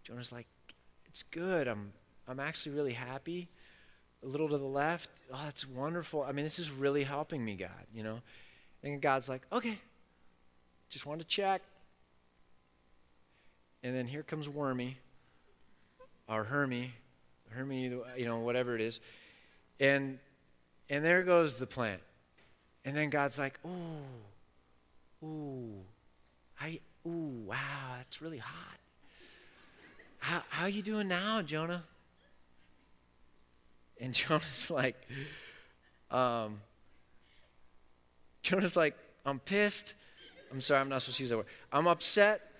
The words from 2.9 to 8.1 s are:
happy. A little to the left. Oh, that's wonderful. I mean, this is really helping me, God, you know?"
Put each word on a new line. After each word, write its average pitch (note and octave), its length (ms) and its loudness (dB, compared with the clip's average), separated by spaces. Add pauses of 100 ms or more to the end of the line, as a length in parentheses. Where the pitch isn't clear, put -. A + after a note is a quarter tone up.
happy. C#3 560 -6 (720)
A C3+ 60 -10
little D3 200 0
to D3 100 2
the C#3 60 0
left. C#3+ 460 0 (240)
Oh, C3 100 -8
that's C#3+ 240 -6
wonderful. D3 560 -2
I C3+ 80 -4
mean, C#3+ 140 -2
this D#3 140 -2
is D#3+ 120 -4
really C#3 320 2
helping C#3+ 400 -2
me, G#2+ 120 -4
God, F2+ 380 -10
you A2+ 100 -8
know?" A2 180 -6 (600)